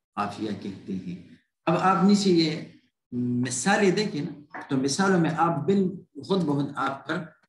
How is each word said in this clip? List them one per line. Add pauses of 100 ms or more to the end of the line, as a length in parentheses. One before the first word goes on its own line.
(160)
काफिया
कहते
हैं। (280)
अब
आप
नीचे
ये (340)
मिसालें
देखें
ना,
तो
मिसालों
में
आप
बिल-,
खुद
ब
खुद
आप
पर